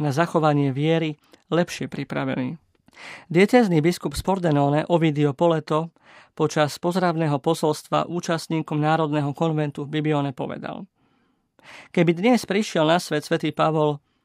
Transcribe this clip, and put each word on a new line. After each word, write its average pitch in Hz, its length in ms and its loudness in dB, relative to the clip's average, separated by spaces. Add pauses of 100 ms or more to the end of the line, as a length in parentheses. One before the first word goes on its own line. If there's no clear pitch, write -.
na 147 100 0
zachovanie 147 640 2
viery 156 400 0 (380)
lepšie 165 340 -2
pripravení. 139 720 -6 (720)
Diecézny 190 480 4
biskup 160 380 0
z - 80 -4
Pordenone 151 560 2 (100)
Ovidio 151 460 2
Poleto 160 580 0 (380)
počas 151 480 0
pozdravného 165 580 0
posolstva 156 680 -2
účastníkom 165 720 -4
Národného 151 560 0
konventu 151 480 -2
v 151 160 -6
Bibione 143 340 -2
povedal: - 480 -10 (1120)
„Keby 170 240 4
dnes 233 240 2
prišiel 185 460 0
na 175 100 4
svet 151 240 -4
svätý 160 320 -2
Pavol, 156 460 0 (240)